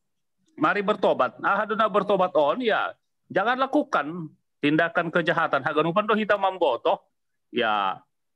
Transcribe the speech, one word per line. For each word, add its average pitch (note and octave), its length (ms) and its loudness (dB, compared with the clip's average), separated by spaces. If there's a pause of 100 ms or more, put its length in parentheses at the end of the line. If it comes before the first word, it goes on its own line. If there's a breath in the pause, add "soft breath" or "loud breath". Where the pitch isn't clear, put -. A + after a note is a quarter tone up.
(600)
mari F3+ 240 0
bertobat. F#3 560 0
Ah, G3+ 240 0
aduna G#3+ 240 0
bertobat F#3+ 480 2
on, D#3 280 2
ya. C3+ 280 0 (400)
Jangan A#3 280 0
lakukan F3+ 680 -2 (360)
tindakan E3 480 0
kejahatan. D#3+ 540 0
Hagan D#3 240 0
upan G#3 180 -2
do A3 80 2
hita G#3 240 0
mambotoh, F3+ 640 0 (480)
ya, G#2+ 480 -2 (360)